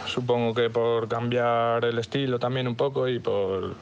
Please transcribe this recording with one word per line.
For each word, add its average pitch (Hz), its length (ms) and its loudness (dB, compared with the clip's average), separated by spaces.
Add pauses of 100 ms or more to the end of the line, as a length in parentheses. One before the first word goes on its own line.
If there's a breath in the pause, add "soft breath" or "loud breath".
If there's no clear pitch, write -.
supongo 120 480 0
que 117 140 2
por 117 400 2
cambiar 117 760 2
el 117 120 0
estilo 127 400 0
también 127 300 -2
un 117 80 -4
poco 135 320 0
y 123 100 0
por... 95 640 -2